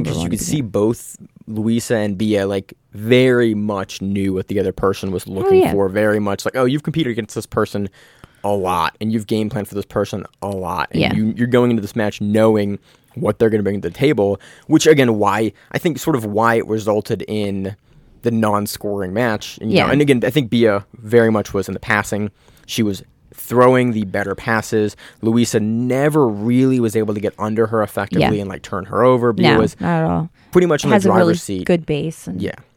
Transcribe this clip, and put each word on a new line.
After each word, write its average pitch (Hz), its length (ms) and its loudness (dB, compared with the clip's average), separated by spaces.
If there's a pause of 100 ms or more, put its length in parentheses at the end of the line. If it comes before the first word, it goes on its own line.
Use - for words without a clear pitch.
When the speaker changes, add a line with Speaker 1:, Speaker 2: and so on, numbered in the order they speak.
Speaker 1:
number - 80 -4
Speaker 2:
'cause - 60 -4
you 82 80 -4
Speaker 1:
one - 40 -4
Speaker 2:
could 104 100 -4
Speaker 1:
to - 60 -6
Speaker 2:
see - 160 -2
Speaker 1:
get. 107 100 -6
Speaker 2:
both 107 460 -2 (300)
Louisa 113 480 -2
and 104 200 0
Bia, 104 300 0
like, 98 300 -4 (180)
very 120 600 4
much 104 480 -4
knew 98 320 -2
what 92 140 -4
the 98 120 -2
other 92 120 0
person 98 400 -2
was 90 160 -6
Speaker 1:
Oh, 98 40 -12
Speaker 2:
looking 185 300 2
Speaker 1:
yeah. 92 100 2
Speaker 2:
for. 98 180 0
Very 104 300 0
much 101 240 -4
like, 113 120 -4
"Oh, 131 100 2
you've 143 160 0
competed 156 300 -2
against 110 240 -6
this 113 100 -8
person 101 420 -2 (560)
a 101 60 -2
lot, 90 500 -2
and 110 140 -2
you've 110 140 -2
game 110 200 -2
planned 104 200 -6
for - 80 -12
this 101 100 -6
person 101 400 -4 (160)
a 95 60 -6
lot. 92 440 -4
And - 100 -2
Speaker 1:
Yeah. - 120 0
Speaker 2:
you, 110 240 0
you're 120 100 0
going 123 220 2
into 113 120 0
this 101 140 -10
match 104 240 -4
knowing 104 600 2 (340)
what 104 240 -2
they're 113 140 4
gonna 107 100 0
bring 98 200 -2
to 87 80 -6
the 87 60 -14
table," 104 440 2 (260)
which, 156 220 4
again, 127 320 6
why, 104 340 0 (180)
I - 60 -4
think 160 220 -2
sort 160 160 -2
of 113 100 -2
why 110 300 2
it 113 120 0
resulted 107 600 -2
in 101 480 -6 (480)
the 117 80 0
non-scoring 104 800 -2
match. 107 480 -4
And, 110 100 -4
you 185 60 2
Speaker 1:
Yeah. - 80 2
Speaker 2:
know, - 80 0
and 143 80 2
again, 139 240 4
I 123 60 0
think 123 180 -2
Bia 110 340 2 (140)
very 113 340 4
much 104 220 -2
was 98 140 -2
in 98 80 -6
the 95 40 -10
passing. 104 520 -2 (340)
She - 160 -4
was 101 220 -2 (320)
throwing 123 560 4
the 107 140 -4
better 98 280 -4
passes. 107 600 -2 (260)
Louisa 113 380 2
never 127 680 0
really 123 520 2
was 113 160 0
able 107 180 0
to 104 60 -4
get 101 180 -4
under 107 300 0
her 110 160 0
effectively 104 540 0
Speaker 1:
Yeah. 101 40 -2
Speaker 2:
and, 98 80 -6
like, - 140 -12
turn 92 220 -8
her 107 180 0
over. 123 280 4
Bia 143 220 2
Speaker 1:
No, - 60 4
Speaker 2:
was - 200 -2
Speaker 1:
not 170 240 0
at 160 60 0
all. 165 200 -2 (220)
Speaker 2:
pretty 180 140 6
much 156 180 2
in - 60 0
the 214 60 4
Speaker 1:
Has 196 100 2
a 214 40 4
Speaker 2:
driver's 185 180 4
Speaker 1:
really 170 100 2
Speaker 2:
seat. - 280 -6
Speaker 1:
good 170 200 0
base. 160 420 -6
And - 140 -8
Speaker 2:
Yeah, - 100 -6 (240)